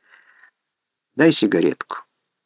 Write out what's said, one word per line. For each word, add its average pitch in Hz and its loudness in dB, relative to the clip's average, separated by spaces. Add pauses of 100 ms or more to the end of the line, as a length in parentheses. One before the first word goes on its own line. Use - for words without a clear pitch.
(1160)
Дай 160 4
сигаретку». - -2 (420)